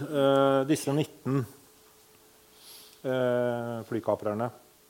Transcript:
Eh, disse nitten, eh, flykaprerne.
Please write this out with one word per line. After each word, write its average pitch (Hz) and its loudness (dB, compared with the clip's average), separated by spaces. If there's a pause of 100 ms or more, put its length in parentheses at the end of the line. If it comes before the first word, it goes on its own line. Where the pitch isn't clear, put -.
Eh, 139 4
disse 143 0
nitten, 139 -2 (1600)
eh, 123 -2
flykaprerne. 107 -2 (400)